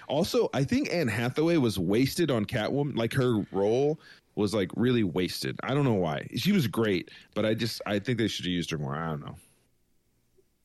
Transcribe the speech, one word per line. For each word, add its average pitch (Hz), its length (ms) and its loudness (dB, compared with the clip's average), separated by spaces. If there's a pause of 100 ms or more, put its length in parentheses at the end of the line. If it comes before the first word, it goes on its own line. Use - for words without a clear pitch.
Also, 202 460 0
I 135 100 0
think 247 300 0
Anne 165 140 0
Hathaway 123 500 2
was 110 220 2
wasted 123 500 2
on 113 160 0
Catwoman. 117 500 -2
Like, 113 180 -2
her 123 260 2 (120)
role 120 480 2 (360)
was, 98 180 0
like, 98 220 0
really 120 280 2
wasted. 85 600 -2
I 120 100 -4
don't 143 120 2
know 120 100 4
why. 80 400 -2
She 139 160 0
was 170 160 4
great, 98 420 0 (240)
but 107 140 0
I 110 80 2
just, 113 320 -4
I 104 100 0
think 110 220 -2
they 110 80 2
should - 180 -6
have 90 80 -2
used 85 160 -2
her 80 80 -4
more. 71 180 -4
I 80 120 -6
don't 78 140 -4
know. - 140 -12 (1300)